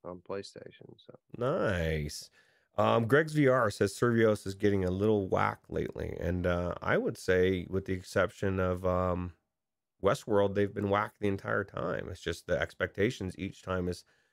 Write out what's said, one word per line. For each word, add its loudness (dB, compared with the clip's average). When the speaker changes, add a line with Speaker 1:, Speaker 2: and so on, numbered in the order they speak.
Speaker 1:
on -12
PlayStation. -14
So -20
Speaker 2:
Nice. -2
Um, 2
Greg's 4
V 4
R 4
says 0
Servios 2
is -8
getting 2
a 0
little 2
whack 0
lately, -6
and, -2
uh, 0
I 0
would -2
say, 2
with -4
the -4
exception -2
of, 0
um, 0
Westworld, 2
they've 0
been -2
whack 0
the 0
entire -2
time. -6
It's -14
just -6
the 0
expectations -2
each -8
time -2
is -6